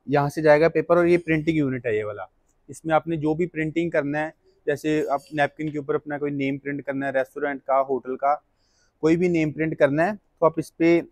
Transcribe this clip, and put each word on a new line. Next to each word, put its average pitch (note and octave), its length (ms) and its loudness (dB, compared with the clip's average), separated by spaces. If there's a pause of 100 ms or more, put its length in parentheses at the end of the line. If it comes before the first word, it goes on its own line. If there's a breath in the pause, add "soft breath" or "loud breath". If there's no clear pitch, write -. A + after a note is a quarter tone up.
यहाँ C#3+ 200 2
से D#3 140 -6
जाएगा D#3 260 6
पेपर D#3+ 300 2
और F3 80 4
ये F3 100 4
printing D#3+ 420 0
unit B2+ 280 -2
है A2 100 -2
ये G#2+ 80 -2
वाला। G2+ 240 -10 (420)
इसमें D#3+ 240 -6
आपने D#3+ 220 0
जो D#3 180 0
भी E3+ 120 -2
printing D#3+ 460 -4
करना D3 260 -2
है, D#3 160 -6 (320)
जैसे D3+ 400 -2
आप C#3 180 -2 (100)
napkin D3+ 380 -2
के D3 60 -6
ऊपर D3 160 -4
अपना D3 240 -6
कोई D3 120 -4
name C#3 280 -2
print C#3 240 -8
करना C#3 240 -6
है, C#3 60 -4
restaurant C3+ 500 -4
का, C3 140 0
hotel C3 400 -2
का, C#3+ 280 -2 (560)
कोई D#3+ 160 4
भी F3+ 120 2
name D#3+ 240 0
print D#3 220 -4
करना D3+ 300 2
है, G#3+ 100 -2
तो - 320 -4
आप D#3+ 120 0
इस D#3 120 -4
पे E3 420 4